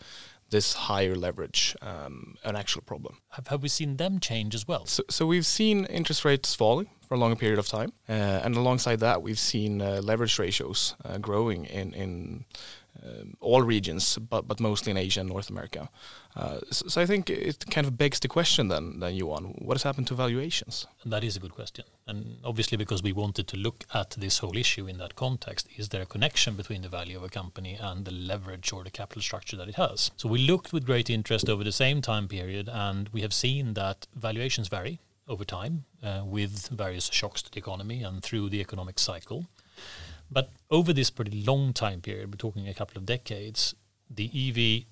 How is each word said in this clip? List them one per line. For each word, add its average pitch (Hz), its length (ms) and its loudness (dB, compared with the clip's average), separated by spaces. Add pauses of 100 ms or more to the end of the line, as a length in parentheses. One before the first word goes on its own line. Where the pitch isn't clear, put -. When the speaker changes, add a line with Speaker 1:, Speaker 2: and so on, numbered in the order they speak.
(500)
Speaker 1:
this 104 240 4
higher 98 420 2
leverage, 90 640 0
um, 76 640 -12
an 104 120 -2
actual 101 260 -2
problem. - 360 -10 (120)
Speaker 2:
Have, - 180 -12
have 143 140 -2
we 143 80 -2
seen 139 280 0
them 185 220 0
change 110 360 0
as 110 120 -4
well? 170 200 -2
Speaker 1:
So, - 220 0
so - 180 2
we've 170 180 4
seen 208 400 6
interest 160 400 0
rates 139 300 4
falling 123 340 6 (180)
for 131 80 0
a - 20 4
longer 113 180 6
period 107 240 4
of 101 80 0
time, 117 240 -2 (180)
uh, 101 360 2
and 120 100 2
alongside 123 460 4
that, 113 200 6
we've 107 160 -2
seen, 104 440 2
uh, 98 200 0
leverage 110 380 2
ratios, 92 560 0 (100)
uh, 90 140 -6
growing 104 460 0
in, 95 280 -6
in, 92 520 -6 (580)
um, 53 380 -14
all 123 200 8
regions, 101 560 2
but, 113 300 -2
but 104 120 -2
mostly 107 300 0
in 98 80 0
Asia 95 220 0
and 95 100 -2
North 98 200 -6
America. 90 400 -8 (460)
Uh, - 240 -4 (120)
so, - 160 -2
so 170 140 2
I 175 40 6
think 190 240 2
it - 400 -2
kind 151 160 2
of 127 120 -2
begs 143 220 4
the - 80 0
question 160 420 4
then, 82 320 -2
then, 90 140 -2
Johan, 82 440 -4
what 127 160 0
has 135 80 0
happened 135 240 -2
to 131 80 -2
valuations? 127 720 -2 (180)
Speaker 2:
That 107 180 0
is 107 120 -2
a 95 40 -6
good 90 140 -10
question. - 320 -12 (220)
And 113 360 -8
obviously 117 340 0
because 101 260 0
we 101 80 2
wanted 101 380 0
to - 80 -6
look 101 260 -4 (100)
at - 180 -2
this 98 280 0
whole 92 180 -2
issue 98 300 0
in 92 100 -8
that - 180 -10
context, - 600 -2
is 104 140 -6
there 95 140 -4
a - 20 -4
connection 110 500 2
between 98 260 -6
the 92 80 -10
value 87 280 -8
of 92 60 -8
a 92 60 -10
company 92 500 -8
and 95 260 -6
the 92 60 -8
leverage 92 640 -4
or 92 100 -8
the 92 80 -10
capital 101 300 -10
structure - 360 -6
that 90 100 -8
it 104 80 -10
has? - 400 2
So - 140 -2
we 117 100 4
looked 170 320 4
with 151 140 0
great 120 240 4
interest 113 400 2
over 104 160 2
the 104 80 0
same 135 280 4
time 107 260 0
period, 98 440 -6
and 101 380 -2
we 107 120 -4
have 104 120 -2
seen 127 400 2
that 98 420 -2
valuations 113 540 -2
vary 107 300 -4 (280)
over 101 160 -6
time, 131 400 -4 (180)
uh, 98 220 -4
with 101 460 -2
various 95 420 -2
shocks - 300 0
to - 100 -16
the - 60 -12
economy 104 460 -6
and 95 200 -6
through 101 260 -2
the 101 120 -2
economic 92 380 -6
cycle. 113 480 -4 (840)
But - 180 0 (220)
over 170 200 8
this 135 200 6
pretty 104 320 -4
long 135 280 4
time 98 300 0
period, 101 300 -8
we're 101 60 -10
talking 101 300 -6
a 98 60 -8
couple - 240 -8
of 95 80 -8
decades, 107 720 -2 (340)
the 110 200 -4 (100)
E 131 120 0
V 113 400 4